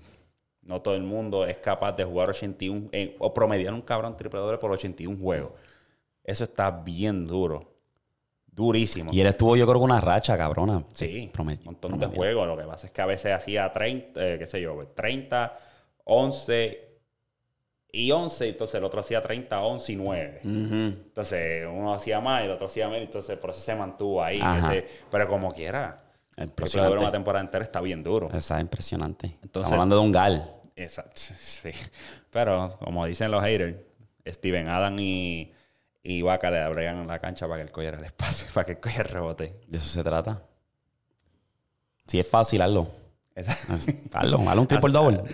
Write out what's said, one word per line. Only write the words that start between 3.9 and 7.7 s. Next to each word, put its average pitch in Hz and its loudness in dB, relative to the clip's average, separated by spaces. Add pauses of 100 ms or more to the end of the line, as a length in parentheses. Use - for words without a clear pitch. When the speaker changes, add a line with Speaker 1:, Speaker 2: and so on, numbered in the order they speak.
Speaker 1:
triple 110 -8
doble 107 -2
por 107 -2
ochenta 95 -4
y 82 -8
un 95 -6
juegos. 82 -2 (680)
Eso 104 -4
está 98 0
bien 87 -4
duro. 85 -2 (800)